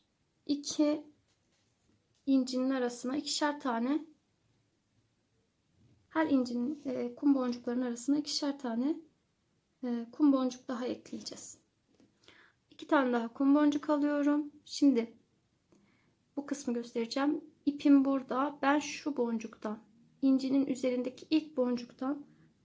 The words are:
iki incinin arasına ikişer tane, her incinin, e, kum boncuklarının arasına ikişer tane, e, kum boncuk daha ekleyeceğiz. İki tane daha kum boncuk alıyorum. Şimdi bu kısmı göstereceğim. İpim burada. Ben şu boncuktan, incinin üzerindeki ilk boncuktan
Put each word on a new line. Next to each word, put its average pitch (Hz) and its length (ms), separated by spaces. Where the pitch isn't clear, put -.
iki 294 600
incinin 254 440
arasına 247 460
ikişer 294 440
tane, 262 440
her 320 180
incinin, 247 580
e, 247 300
kum 285 200
boncuklarının 247 520
arasına 247 320
ikişer 285 400
tane, 254 420
e, 240 280
kum 294 200
boncuk 254 360
daha 247 180
ekleyeceğiz. - 720
İki - 160
tane 269 260
daha 233 200
kum 277 220
boncuk 294 360
alıyorum. 294 600
Şimdi 233 520
bu 285 100
kısmı 254 280
göstereceğim. 240 720
İpim 285 380
burada. 269 580
Ben 285 160
şu - 380
boncuktan, 226 640
incinin 269 440
üzerindeki 247 640
ilk 311 260
boncuktan 254 680